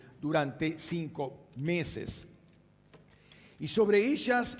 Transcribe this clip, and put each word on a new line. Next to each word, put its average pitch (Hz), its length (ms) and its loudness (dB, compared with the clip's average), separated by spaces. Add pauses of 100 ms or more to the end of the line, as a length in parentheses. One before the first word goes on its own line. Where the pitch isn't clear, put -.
(200)
durante 156 600 0
cinco 147 760 -6
meses. 156 720 -4 (1300)
Y 151 80 -6
sobre 208 360 6
ellas 247 560 0